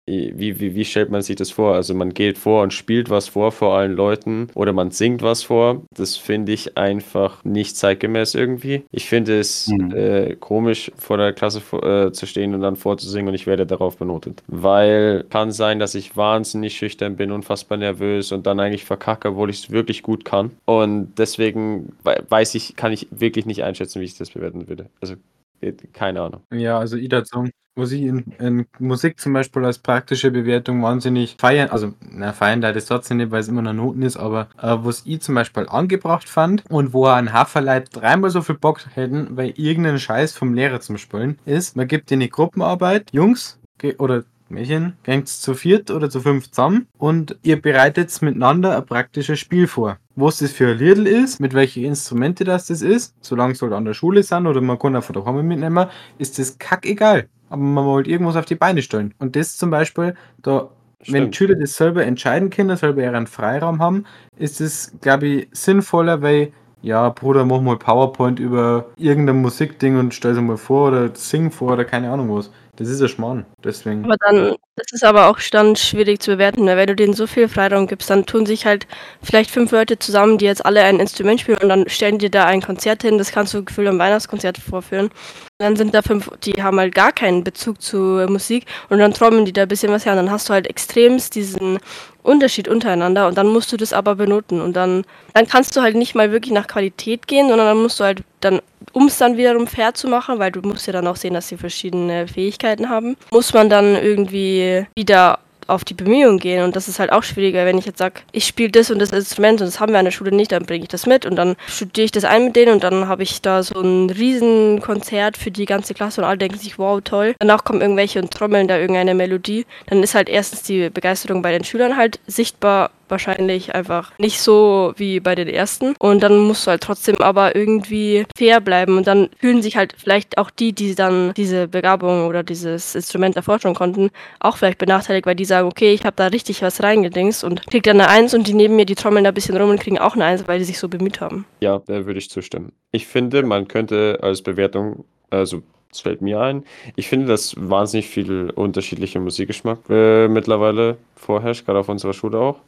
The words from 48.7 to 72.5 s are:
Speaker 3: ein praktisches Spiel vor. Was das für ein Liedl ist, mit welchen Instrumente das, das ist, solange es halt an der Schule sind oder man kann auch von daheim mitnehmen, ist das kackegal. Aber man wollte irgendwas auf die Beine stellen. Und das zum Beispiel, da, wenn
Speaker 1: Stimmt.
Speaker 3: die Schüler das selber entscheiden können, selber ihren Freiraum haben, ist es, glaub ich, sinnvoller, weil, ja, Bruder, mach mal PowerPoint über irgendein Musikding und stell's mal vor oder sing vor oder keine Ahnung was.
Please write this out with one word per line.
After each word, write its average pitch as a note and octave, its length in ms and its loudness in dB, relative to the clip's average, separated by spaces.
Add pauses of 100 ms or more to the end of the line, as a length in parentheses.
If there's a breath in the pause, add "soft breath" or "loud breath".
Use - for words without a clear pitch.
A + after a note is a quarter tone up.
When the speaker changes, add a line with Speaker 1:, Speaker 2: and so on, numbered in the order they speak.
Speaker 3:
ein B2+ 100 -4
praktisches C3+ 520 -4
Spiel F3+ 280 2
vor. G#2 320 -4 (180)
Was D3 220 2
das C#3 140 -2
für B2+ 160 2
ein A2+ 100 0
Liedl G3 280 6
ist, A#3+ 340 2
mit C3 140 -2
welchen C3 300 2
Instrumente C#3+ 600 -4
das, F3+ 220 -2
das E3+ 160 -6
ist, G#3+ 380 0
solange C3 320 -2
es B2+ 100 -8
halt A#2 100 -4
an G#2 120 -4
der G#2+ 100 -4
Schule F#3+ 280 2
sind F3 240 -2
oder C#3 140 0
man B2 180 0
kann C3+ 180 0
auch A#2+ 80 -4
von G2+ 100 -14
daheim B2 320 -4
mitnehmen, E3+ 400 -2 (320 loud breath)
ist C3 200 -8
das C3 200 -6
kackegal. G3 720 0 (200)
Aber C#3+ 140 -6
man C#3 220 0
wollte C#3 260 0
irgendwas E3+ 260 0
auf D#3+ 80 -2
die - 100 -4
Beine E3 280 0
stellen. G#2 360 -6
Und C3 180 -8
das D#3 200 -4
zum F3+ 140 -2
Beispiel, D#3+ 440 -2 (280 soft breath)
da, C3+ 260 -2 (320)
wenn - 60 -20
Speaker 1:
Stimmt. C3+ 280 -2
Speaker 3:
die - 40 -12
Schüler G3 180 4
das D3 180 -6
selber E3+ 300 0
entscheiden C3+ 460 -2
können, F#3+ 260 -2
selber C#3+ 260 0
ihren A#2+ 240 -2
Freiraum D3 540 -4
haben, F#3 240 0 (340 soft breath)
ist D3 220 -6
es, - 400 -8
glaub C#3+ 220 2
ich, C#3+ 300 -2
sinnvoller, E3+ 720 0
weil, D3 300 2 (300 soft breath)
ja, A2+ 260 2
Bruder, C3+ 360 2
mach B2+ 160 2
mal B2 180 0
PowerPoint B2 600 2
über A#2+ 580 -2
irgendein C#3+ 440 2
Musikding C3+ 580 0
und B2+ 160 -2
stell's A#2+ 260 -2
mal A#2 160 -2
vor C#3 320 2
oder B2 260 0
sing D#3+ 360 -4
vor B2+ 220 -4
oder B2 120 0
keine B2 260 -6
Ahnung B2 240 -4
was. G#2 160 -6 (260 soft breath)